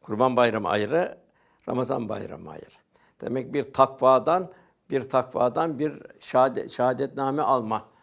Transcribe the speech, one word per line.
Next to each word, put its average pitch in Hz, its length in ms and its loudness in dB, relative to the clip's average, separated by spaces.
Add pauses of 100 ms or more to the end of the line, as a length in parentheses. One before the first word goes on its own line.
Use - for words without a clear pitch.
Kurban 120 340 2
Bayramı 110 320 2
ayrı, 107 500 0 (500)
Ramazan 123 400 -4
Bayramı 85 420 -10
ayrı. 78 140 -16 (560)
Demek 123 320 -6
bir 143 200 -4
takvadan, 131 800 4 (380)
bir 135 120 -2
takvadan 131 760 0
bir 147 140 -2 (280)
şehade-, 127 480 2
şehadetname 135 760 -2
alma 110 460 -2 (140)